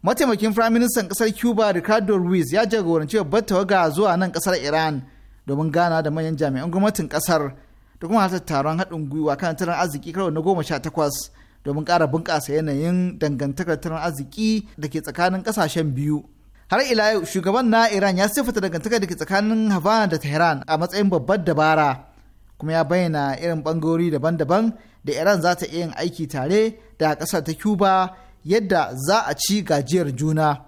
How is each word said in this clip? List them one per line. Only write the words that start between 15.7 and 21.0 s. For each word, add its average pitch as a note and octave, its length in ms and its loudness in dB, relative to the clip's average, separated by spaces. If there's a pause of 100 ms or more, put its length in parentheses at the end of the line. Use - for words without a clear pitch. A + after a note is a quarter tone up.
biyu. D3 300 -2 (480)
Har G3+ 80 2
ila A3 320 2
yau, F#3+ 140 0
shugaban G3 420 0
na A3+ 240 6
Iran G3 260 2
ya G3 120 4
siffata A#3 320 0
dangantakar F#3+ 400 -2
da F#3+ 60 -2
ke E3 120 -6
tsakanin G#3+ 500 0
Havana G3+ 380 2
da E3 100 0
Tehran D3+ 480 0
a D#3 120 0
matsayin F#3+ 320 0